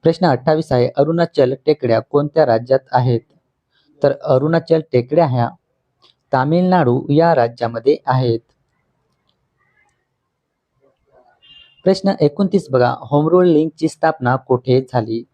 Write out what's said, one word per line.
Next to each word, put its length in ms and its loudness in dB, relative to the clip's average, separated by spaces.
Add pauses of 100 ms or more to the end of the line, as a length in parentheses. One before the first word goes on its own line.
प्रश्न 220 0
अठ्ठावीस 460 0
आहे, 260 0
अरुणाचल 560 0 (120)
टेकड्या 340 0
कोणत्या 460 -2
राज्यात 340 0 (120)
आहेत? 300 0 (840)
तर 80 2
अरुणाचल 720 0 (100)
टेकड्या 360 0
ह्या 220 -2 (840)
तामिळनाडू 800 0
या 240 4
राज्यामध्ये 680 -2
आहेत. 340 0 (3500)
प्रश्न 280 0 (100)
एकोणतीस 480 -2
बघा, 300 0
होम 280 -2
रूल 200 2
लिंकची 400 0
स्थापना 480 -2
कोठे 460 -2
झाली? 420 -6 (100)